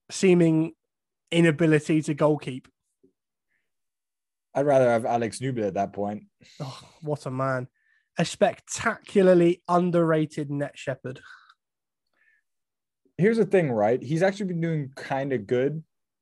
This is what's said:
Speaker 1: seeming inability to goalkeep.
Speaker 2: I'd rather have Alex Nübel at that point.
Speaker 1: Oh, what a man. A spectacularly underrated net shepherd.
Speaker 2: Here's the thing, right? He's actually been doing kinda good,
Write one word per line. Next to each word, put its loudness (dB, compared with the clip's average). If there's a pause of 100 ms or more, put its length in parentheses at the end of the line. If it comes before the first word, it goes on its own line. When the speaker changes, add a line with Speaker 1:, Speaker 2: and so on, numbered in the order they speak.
(100)
Speaker 1:
seeming 2 (580)
inability 2
to -4
goalkeep. -2 (1900)
Speaker 2:
I'd -2
rather 4
have 0
Alex -2
Nübel -4
at -4
that -2
point. -6 (360)
Speaker 1:
Oh, -12 (220)
what -6
a -8
man. -4 (500)
A 0
spectacularly 2
underrated 0
net -6
shepherd. -10 (2000)
Speaker 2:
Here's 2
the 2
thing, 2
right? 2
He's -2
actually -2
been -6
doing -4
kinda -4
good, -2 (380)